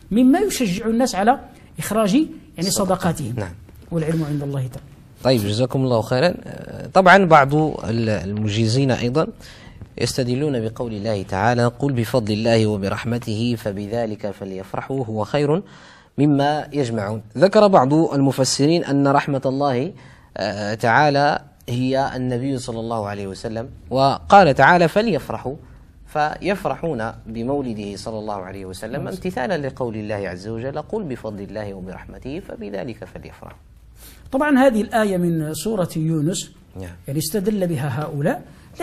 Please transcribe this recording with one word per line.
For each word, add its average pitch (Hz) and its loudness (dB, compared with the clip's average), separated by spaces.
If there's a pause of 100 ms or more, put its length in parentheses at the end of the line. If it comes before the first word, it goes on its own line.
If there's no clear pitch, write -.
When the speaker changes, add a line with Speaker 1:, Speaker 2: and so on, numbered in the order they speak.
(120)
Speaker 1:
مما 262 6
يشجع 226 -2
الناس 233 0
على 226 2 (400)
إخراج، 202 0
يعني، 233 -2
Speaker 2:
صدقة. 202 0
Speaker 1:
صدقاتهم. 165 -2
Speaker 2:
نعم. 92 -6 (380)
Speaker 1:
والعلم 160 0
عند 143 -2
الله 139 -4
تعالى. - -14 (360)
Speaker 2:
طيب، 123 4
جزاكم 107 0
الله 123 2
خيرا. 131 0 (100)
آه، - -14
طبعا 190 8
بعض 147 6
ال-، 117 0
المجيزين 107 0
أيضا 123 0 (680)
يستدلون 123 -2
بقول 113 -6
الله 101 -2
تعالى: 117 2
"قل 139 0
بفضل 113 0
الله 113 4
وبرحمته 113 -2
فبذلك 104 -6
فليفرحوا 101 -6
هو 107 -2
خير 147 2 (540)
مما 143 4
يجمعون". 113 -2 (160)
ذكر 202 6
بعض 147 6
المفسرين 139 2
أن 139 2
رحمة 139 2
الله، 139 -2 (440)
آه، 101 -4
تعالى 139 4 (300)
هي 131 -2
النبي 127 -4
صلى 120 -8
الله 113 -4
عليه 101 -8
وسلم، 110 -8 (200)
وقال 135 4
تعالى: 165 6
"فليفرحوا"، 151 -2 (520)
فيفرحون 151 -4 (140)
بمولده 113 -6
صلى 110 -10
الله 107 -6
عليه 95 -10
وسلم 110 -10
Speaker 1:
نعم. 190 -8
Speaker 2:
امتثالا 185 -4
لقول 123 -6
الله 107 -6
عز 92 -6
وجل: 127 -8
"قل 208 -8
بفضل 110 -8
الله 98 -10
وبرحمته 95 -14
فبذلك 190 -12
فليفرحوا". - -18 (720)
Speaker 1:
طبعا 285 2
هذه 254 4
الآية 208 0
من 165 -2
سورة 185 -4
يونس، 160 -2 (240)
Speaker 2:
نعم. 92 -12 (180)
Speaker 1:
يعني، 143 -4
استدل 196 -2
بها 151 -2
هؤلاء، 156 -2 (380)